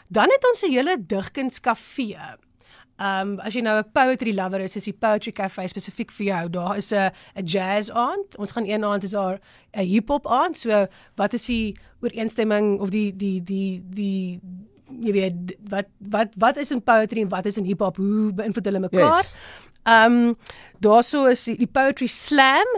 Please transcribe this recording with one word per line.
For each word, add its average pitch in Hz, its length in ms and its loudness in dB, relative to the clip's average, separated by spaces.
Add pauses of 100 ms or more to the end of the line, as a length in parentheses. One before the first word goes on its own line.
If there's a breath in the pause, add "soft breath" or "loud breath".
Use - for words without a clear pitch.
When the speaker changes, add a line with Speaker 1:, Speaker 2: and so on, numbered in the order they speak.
Speaker 1:
Dan 220 220 4
het 539 220 4
ons 466 120 -4
'n 359 80 0
hele 277 260 2 (100)
digkunskafee. 226 1120 -4 (800 soft breath)
Ehm, 196 420 -4
as 208 140 -8
jy 247 80 -2
nou 214 180 2
'n 214 120 -4
poetry 262 440 2
lover 190 240 -4
is, 190 160 -8
is 202 80 -8
die 202 100 -8
Poetry 214 380 -2
Cafe 190 360 -6
spesifiek - 440 -10
vir - 140 -8
jou. 175 240 -2
Daar 180 280 -4
is 202 160 -8
'n, 196 180 2 (240 soft breath)
'n 196 80 -8
jazz 190 460 -2
aand. 311 480 -4
Ons 208 140 -8
gaan 233 160 -6
een 214 180 -2
aand 202 180 -2
is 196 80 -8
daar 196 280 -4 (340 soft breath)
'n 214 120 -4
hip-hop 226 420 0
aand. 294 300 0
So, 208 300 0 (280 soft breath)
wat 202 180 -2
is 240 120 -6
die 220 300 -4 (260 soft breath)
ooreenstemming 214 760 0
of 196 100 -4
die, 202 260 -2
die, 190 280 -4
die, 190 460 -4
die, 190 500 -4 (640)
jy 226 100 0
weet, 185 360 -2
d-, - 100 -12 (120)
wat, 202 160 -4 (240)
wat, 214 180 0 (100)
wat 254 200 2
is - 140 -6
in 247 120 -2
poetry 220 380 2
en 202 80 -2
wat 185 160 -4
is 202 120 -4
in 202 80 -4
hip-hop? 185 320 -2
Hoe 208 360 0
beïnvloed 202 320 -4
hulle 196 140 0
mekaar? 277 380 4
Speaker 2:
Yes. 381 180 -2 (500 loud breath)
Speaker 1:
Ehm, 233 480 6 (460 loud breath)
daarso 240 460 4
is 247 180 4
die, 226 140 -4
die 226 100 0
Poetry 269 400 0
Slam. 277 580 4 (120)